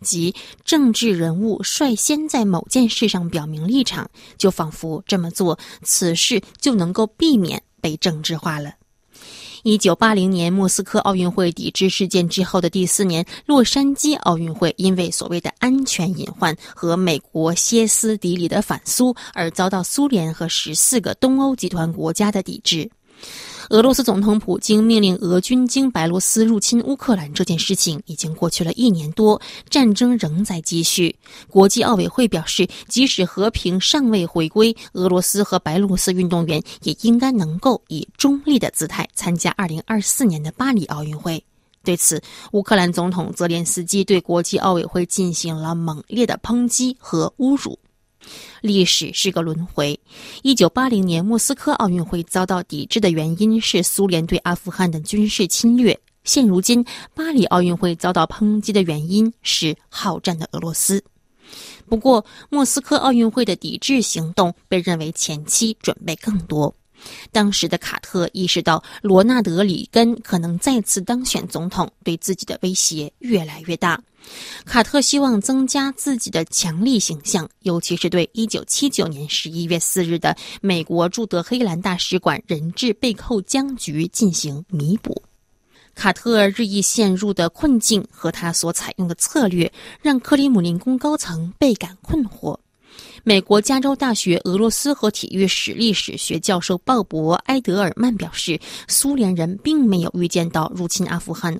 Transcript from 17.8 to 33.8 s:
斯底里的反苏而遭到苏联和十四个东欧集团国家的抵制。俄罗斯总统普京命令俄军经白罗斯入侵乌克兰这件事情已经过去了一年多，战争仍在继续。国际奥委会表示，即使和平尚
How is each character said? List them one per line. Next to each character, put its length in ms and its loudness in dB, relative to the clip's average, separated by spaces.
斯 320 0
底 180 -2
里 120 -2
的 120 0
反 260 -4
苏 300 2
而 160 -2
遭 180 0
到 140 -2
苏 240 0
联 260 0
和 160 -6
十 240 -4
四 260 2
个 140 -2
东 260 2
欧 160 2
集 140 -6
团 240 -2
国 180 -4
家 200 2
的 100 -2
抵 220 -12
制。 260 -2
俄 120 8
罗 120 6
斯 100 2
总 160 2
统 180 4
普 220 -2
京 240 4
命 180 6
令 160 4
俄 220 0
军 260 2
经 240 0
白 160 0
罗 140 0
斯 240 2
入 160 4
侵 220 2
乌 120 -4
克 220 0
兰 180 -4
这 100 -2
件 140 0
事 160 -2
情 320 -2
已 100 -12
经 180 -6
过 160 -2
去 160 -2
了 80 -2
一 160 4
年 240 0
多， 260 4
战 240 4
争 240 2
仍 260 -2
在 160 -4
继 240 -2
续。 320 0
国 220 8
际 120 0
奥 140 2
委 100 0
会 220 2
表 180 -2
示， 220 0
即 180 2
使 160 0
和 280 0
平 280 -2
尚 300 2